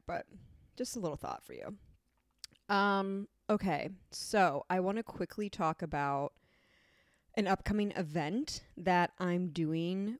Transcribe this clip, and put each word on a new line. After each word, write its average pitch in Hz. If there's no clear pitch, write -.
but -
just 254
a 240
little 156
thought -
for 65
you. 202
Um, 196
okay. 196
So 175
I 185
wanna 196
quickly -
talk 160
about 143
an 208
upcoming 208
event 170
that 175
I'm 180
doing 170